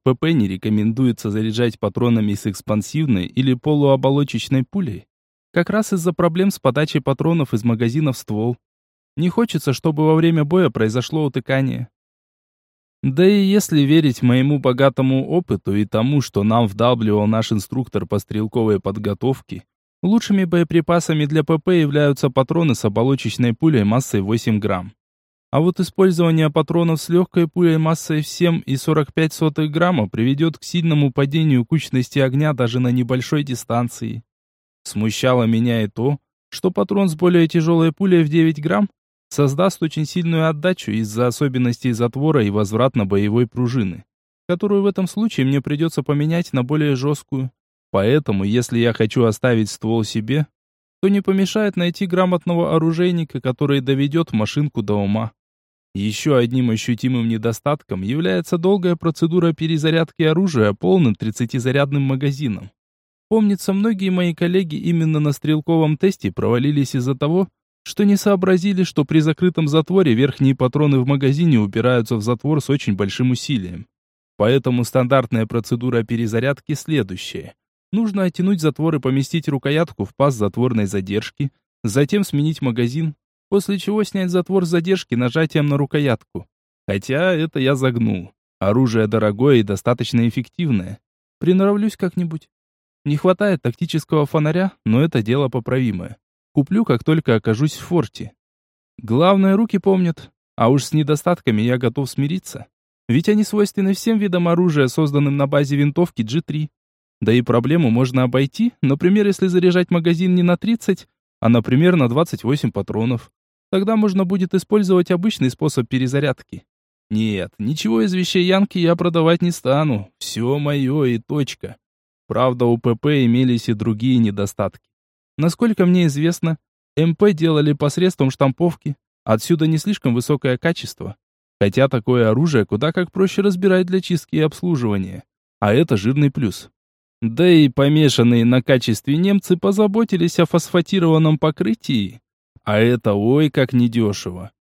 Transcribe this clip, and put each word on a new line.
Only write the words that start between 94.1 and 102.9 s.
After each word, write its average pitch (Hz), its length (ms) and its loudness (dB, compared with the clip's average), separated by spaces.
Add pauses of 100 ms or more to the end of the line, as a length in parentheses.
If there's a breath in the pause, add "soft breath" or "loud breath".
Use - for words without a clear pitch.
фонаря, 160 460 0 (120)
но 110 160 2
это 143 220 0
дело 127 260 0
поправимое. 117 680 -4 (360)
Куплю, 190 320 0
как 120 200 0
только 156 320 2
окажусь 117 380 0
в - 80 -16
форте. - 500 -4 (640)
Главное, 190 560 2
руки 214 240 0
помнят. 180 540 -2 (240)
А 117 140 4
уж 139 120 4
с - 100 -10
недостатками 147 720 0
я 123 160 0
готов 123 320 -4
смириться. - 560 -6 (420)